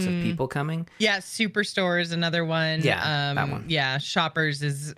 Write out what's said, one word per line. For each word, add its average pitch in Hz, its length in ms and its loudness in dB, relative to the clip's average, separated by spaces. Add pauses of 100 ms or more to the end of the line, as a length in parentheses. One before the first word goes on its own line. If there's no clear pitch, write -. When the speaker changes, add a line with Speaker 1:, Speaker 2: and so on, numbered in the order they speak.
Speaker 1:
Mm-hmm. 180 100 0
Speaker 2:
of 175 60 -2
people 170 260 0
coming. 160 400 -4 (100)
Speaker 1:
Yeah, 208 200 2
Superstore 190 800 0
is 170 120 -2
another 170 340 2
one. 160 340 2
Speaker 2:
Yeah, 143 540 2
that - 80 0
Speaker 1:
Um, 139 80 0
Speaker 2:
one. 113 180 -6
Speaker 1:
yeah, 139 300 2
Shoppers 156 640 0
is, 143 340 -4